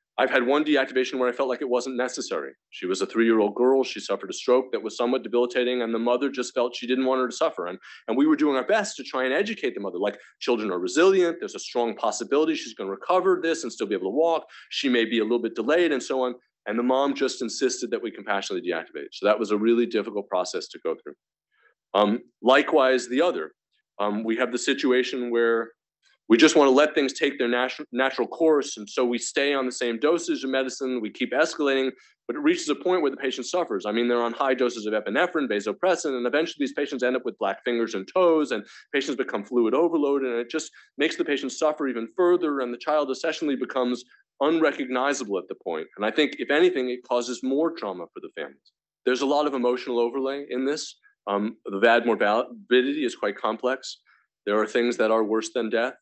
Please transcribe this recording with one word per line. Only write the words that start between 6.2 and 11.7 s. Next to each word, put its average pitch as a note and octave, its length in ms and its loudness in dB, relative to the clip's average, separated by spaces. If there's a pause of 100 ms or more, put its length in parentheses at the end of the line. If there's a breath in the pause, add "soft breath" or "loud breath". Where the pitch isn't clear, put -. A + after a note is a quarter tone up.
just B2+ 240 -6
felt B2 200 -2
she A#2+ 120 -10
didn't C3 180 0
want C3 160 2
her B2+ 60 0
to A#2 80 -8
suffer. A2 320 -2
And, F#2 100 -10 (300 loud breath)
and - 100 -2
we C#3+ 80 6
were D#3 100 6
doing C#3+ 200 2
our B2+ 100 0
best G3+ 300 0
to C3 80 -12
try C3 220 -4
and C3 80 0
educate G3 420 -2
the - 40 -10
mother, F#2 200 -6
like, G2+ 180 -2 (220 loud breath)
children G#2+ 320 0
are F2+ 80 -2
resilient. E3+ 600 4
There's G2+ 140 -8
a G2 60 -10
strong A#2 360 -4